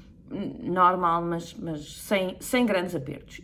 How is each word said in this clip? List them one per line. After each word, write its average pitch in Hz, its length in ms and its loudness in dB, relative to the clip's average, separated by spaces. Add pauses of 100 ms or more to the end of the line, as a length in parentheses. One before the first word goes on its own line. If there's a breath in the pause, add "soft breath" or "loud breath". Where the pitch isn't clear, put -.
(300 loud breath)
normal, 180 920 2
mas, 170 320 -4
mas 156 380 -8
sem, 190 480 -2
sem 247 240 2
grandes 185 300 0
apertos. - 500 -8